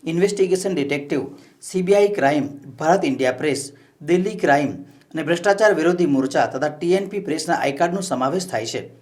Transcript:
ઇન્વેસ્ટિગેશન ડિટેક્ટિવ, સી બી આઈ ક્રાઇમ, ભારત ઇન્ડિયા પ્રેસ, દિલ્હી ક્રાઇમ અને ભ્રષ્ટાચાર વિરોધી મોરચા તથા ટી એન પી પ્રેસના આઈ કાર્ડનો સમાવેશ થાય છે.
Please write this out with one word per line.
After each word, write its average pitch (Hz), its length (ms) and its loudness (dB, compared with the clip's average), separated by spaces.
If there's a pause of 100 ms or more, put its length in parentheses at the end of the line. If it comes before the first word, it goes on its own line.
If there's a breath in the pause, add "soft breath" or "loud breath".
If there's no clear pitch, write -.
ઇન્વેસ્ટિગેશન 185 680 0
ડિટેક્ટિવ, 143 460 -2 (400 loud breath)
સી - 200 -4
બી 185 120 2
આઈ 202 140 6
ક્રાઇમ, 147 400 2 (320)
ભારત 175 260 2
ઇન્ડિયા 127 260 0
પ્રેસ, 143 400 -4 (300 soft breath)
દિલ્હી 180 340 0
ક્રાઇમ 143 320 2 (480 loud breath)
અને 160 80 -4
ભ્રષ્ટાચાર 196 500 4
વિરોધી 175 320 2
મોરચા 135 400 2
તથા 139 220 -4
ટી 170 260 -2
એન 196 140 0
પી 208 120 -6
પ્રેસના 160 340 -4
આઈ 139 180 -2
કાર્ડનો 175 300 -2
સમાવેશ 143 480 -2
થાય 113 160 -4
છે. - 240 -8 (120)